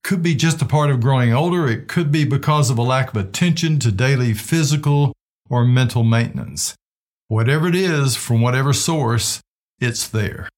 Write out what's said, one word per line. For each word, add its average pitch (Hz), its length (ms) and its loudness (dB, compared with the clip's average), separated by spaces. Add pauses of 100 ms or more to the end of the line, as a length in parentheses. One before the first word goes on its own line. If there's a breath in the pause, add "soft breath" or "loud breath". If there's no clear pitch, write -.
Could 180 180 -2
be 165 120 2
just 160 260 0
a 127 40 0
part 147 240 0
of 127 120 0
growing 123 320 2
older. 165 340 0
It 123 220 -4
could 151 240 0
be 156 100 2
because 139 460 0
of 120 80 0
a 117 40 0
lack 127 280 0
of - 80 -6
attention 160 640 0
to 117 120 0
daily 123 420 0
physical 147 760 0 (380)
or 120 160 0
mental 123 400 2
maintenance. - 720 -2 (520)
Whatever 131 400 0
it 175 80 2
is, 151 400 0
from 117 240 -2
whatever 131 320 2
source, 131 680 -2 (380)
it's 120 280 -4
there. 101 400 -6 (100)